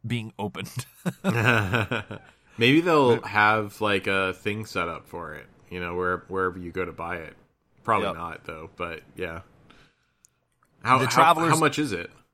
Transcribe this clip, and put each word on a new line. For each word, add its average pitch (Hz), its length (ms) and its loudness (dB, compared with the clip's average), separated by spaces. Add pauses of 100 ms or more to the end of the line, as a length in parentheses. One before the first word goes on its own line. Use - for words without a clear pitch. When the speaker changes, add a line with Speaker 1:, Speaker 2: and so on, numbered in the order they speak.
Speaker 1:
being 113 340 -4
opened. - 300 -6 (540)
<laughs> - 0 -
Speaker 2:
<laughs> 113 960 0 (380)
Maybe 131 240 6
they'll 143 360 4
Speaker 1:
But 104 100 -8
Speaker 2:
have, 107 540 2
like, 101 260 0
a 95 260 0
thing 104 320 -6
set 87 220 -4
up 80 200 -10
for 80 280 -12
it, 73 100 -18 (240)
you 90 100 -10
know, 87 160 -6
where, 90 320 -2
wherever 92 300 -2
you 87 140 -10
go 90 140 -4
to 85 60 -10
buy 85 260 -8
it. 80 180 -14 (480)
Probably 104 240 2
Speaker 1:
Yep. 92 80 -4
Speaker 2:
not, 82 300 -10
though, 80 300 -12
but 85 260 -8 (140)
yeah. 82 260 -8 (1400)
How, 127 160 4
Speaker 1:
The 131 60 2
Speaker 2:
how, 117 60 -2
Speaker 1:
Traveler's 165 420 4
Speaker 2:
how 156 60 2
much 151 200 2
is 147 120 -2
it? 85 180 -6 (240)